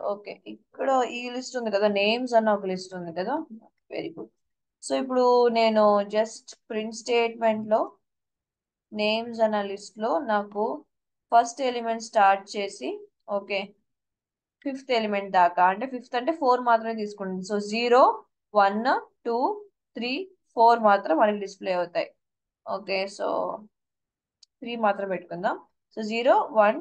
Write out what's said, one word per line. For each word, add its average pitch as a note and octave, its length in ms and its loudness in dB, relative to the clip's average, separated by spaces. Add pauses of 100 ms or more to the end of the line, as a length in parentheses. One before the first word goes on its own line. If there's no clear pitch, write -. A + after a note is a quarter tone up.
(120)
okay, G3+ 200 -10 (220)
ఇక్కడ - 340 -6 (300)
ఈ - 20 -8 (140)
list B3+ 260 -8
ఉంది A3+ 160 -4
కదా, G#3 120 4 (120)
names A#3+ 380 0
అన్న G#3+ 200 4
ఒక G3 140 -6
list F#3 260 -10
ఉంది F3 200 -10
కదా, G#3 160 -4 (600)
very - 220 -8
good. - 140 -16 (560)
So C4+ 60 -4 (100)
ఇప్పుడు B3+ 240 2 (320)
నేను A3 260 4 (320)
just A3 320 -4 (220)
print A3 320 -6
statement A3+ 720 0
లో A#3+ 60 4 (1200)
names A3+ 440 -2
అన్న G#3+ 140 0 (120)
list - 320 -14
లో B3+ 80 0 (200)
నాకు G#3 320 -2 (680)
ఫస్ట్ B3+ 280 2 (100)
ఎలిమెంట్ A3+ 400 -6
start G3 340 4 (120)
చేసి, G3+ 320 -8 (500)
ఓకే, G3 220 -6 (1040)
fifth C4+ 360 -6
element G3+ 400 -4
దాకా, F3 220 4 (100)
అంటే G#3+ 220 -6
fifth B3 260 -8
అంటే C4 120 -2 (100)
ఫోర్ B3 180 4 (100)
మాత్రమే A3+ 320 2
తీసుకుంటుంది. F#3+ 500 -8
So G#3 60 -2 (160)
zero, A#3+ 280 4 (600)
one, G3+ 180 2 (460)
two, A#3 120 -2 (580)
three, B3 160 -4 (440)
four A#3 320 6
మాత్రం G3+ 320 4
మనకి G#3 240 2
display - 360 -6
అవుతాయి. - 280 -4 (680)
ఓకే, G3 200 -6 (220)
so G3 80 -4 (1300)
three A#3 120 -10 (140)
మాత్రం G3+ 260 0
పెట్టుకుందాం. F3+ 440 -6 (380)
So A3 60 -10 (100)
zero, A#3+ 240 2 (280)
one, A3+ 180 2